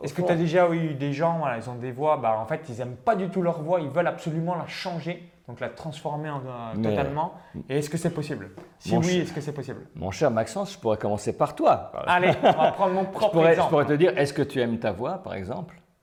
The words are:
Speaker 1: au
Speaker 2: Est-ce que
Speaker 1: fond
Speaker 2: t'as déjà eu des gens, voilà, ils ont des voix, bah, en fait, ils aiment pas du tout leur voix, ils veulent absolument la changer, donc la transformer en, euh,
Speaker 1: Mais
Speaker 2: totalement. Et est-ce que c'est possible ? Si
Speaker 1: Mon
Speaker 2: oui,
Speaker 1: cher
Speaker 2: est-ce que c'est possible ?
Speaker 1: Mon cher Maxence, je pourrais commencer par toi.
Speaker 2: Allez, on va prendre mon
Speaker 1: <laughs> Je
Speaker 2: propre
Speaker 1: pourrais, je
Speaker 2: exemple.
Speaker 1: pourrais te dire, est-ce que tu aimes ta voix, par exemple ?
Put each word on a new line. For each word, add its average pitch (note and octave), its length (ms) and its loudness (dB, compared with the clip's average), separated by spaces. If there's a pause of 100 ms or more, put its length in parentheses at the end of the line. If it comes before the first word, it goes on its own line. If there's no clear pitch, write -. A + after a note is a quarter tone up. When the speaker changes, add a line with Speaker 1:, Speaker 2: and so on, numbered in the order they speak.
Speaker 1:
au - 40 -8
Speaker 2:
Est-ce C#3+ 80 -6
que - 80 -4
Speaker 1:
fond F3 80 2
Speaker 2:
t'as F3 60 6
déjà E3+ 340 4
eu E3 240 0
des C#3 220 -2
gens, E3 240 0
voilà, C3+ 180 -2
ils A2+ 140 -8
ont B2 60 -8
des B2 140 -8
voix, D3 280 2
bah, A2+ 200 2
en A2+ 60 -4
fait, D#3 240 -6
ils A#2 140 -10
aiment A#2+ 140 -8
pas A3+ 200 2
du F#3 140 -2
tout F#3+ 100 -2
leur E3+ 220 0
voix, F3 180 2
ils D3 80 -4
veulent E3 180 0
absolument E3 480 -2
la D#3+ 120 -6
changer, E3+ 640 -8 (160)
donc A#2+ 120 -12
la A#2+ 100 -4
transformer D3+ 580 -8
en, C#3+ 120 -6
euh, A#2+ 340 -10
Speaker 1:
Mais G#2+ 160 0
Speaker 2:
totalement. C#3 420 -2 (380)
Et C#3 80 0
est-ce D3 100 -2
que E3 80 -4
c'est E3 140 0
possible ? C#3 400 -6 (280)
Si - 140 -6
Speaker 1:
Mon A#2 80 4
Speaker 2:
oui, E3 60 2
Speaker 1:
cher F3+ 160 2
Speaker 2:
est-ce - 100 -6
que D#3 80 -8
c'est C#3+ 140 -8
possible ? B2+ 400 -10
Speaker 1:
Mon F#2+ 160 -6
cher C#3 200 2
Maxence, A2+ 440 -2
je - 40 -18
pourrais G#2+ 200 0
commencer G#2 360 -2
par D3 200 0
toi. - 360 2 (160)
Speaker 2:
Allez, F3+ 260 4 (100)
on D4+ 100 8
va E3 200 4
prendre F#3 200 2
mon F#3+ 120 0
Speaker 1:
<laughs> - 0 -
Je F#3+ 40 -4
Speaker 2:
propre G#3 240 0
Speaker 1:
pourrais, D#3+ 140 6
je E3 60 8
Speaker 2:
exemple. E3 180 4
Speaker 1:
pourrais D3 160 4
te D3+ 80 2
dire, D#3+ 240 4
est-ce C#3 160 2
que D3 80 2
tu C3+ 180 -2
aimes A#2 180 0
ta A2 140 0
voix, D3+ 300 -6
par F#2+ 100 -8
exemple ? G2 480 -8 (220)